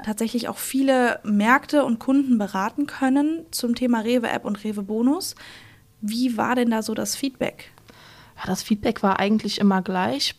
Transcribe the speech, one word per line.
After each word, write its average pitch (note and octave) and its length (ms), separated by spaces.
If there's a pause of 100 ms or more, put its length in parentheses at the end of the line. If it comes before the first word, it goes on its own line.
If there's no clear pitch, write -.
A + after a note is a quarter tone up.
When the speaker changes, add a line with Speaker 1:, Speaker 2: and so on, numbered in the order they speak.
Speaker 1:
tatsächlich A3+ 420
auch - 100
viele C4 680
Märkte A#3+ 600
und A3+ 160
Kunden C4+ 380
beraten G3+ 500
können D4 640
zum A#3+ 240
Thema A#3+ 240
Rewe-App A#3 460
und G3+ 180
Rewe G#3 200
Bonus. A#3+ 520 (640)
Wie A3+ 380
war A3 180
denn A#3+ 140
da A3 120
so A3 120
das G#3+ 220
Feedback? - 560 (640)
Speaker 2:
Ja, - 120
das F#3+ 160
Feedback G#3+ 400
war G3 160
eigentlich G#3 420
immer G3 200
gleich. F#3 580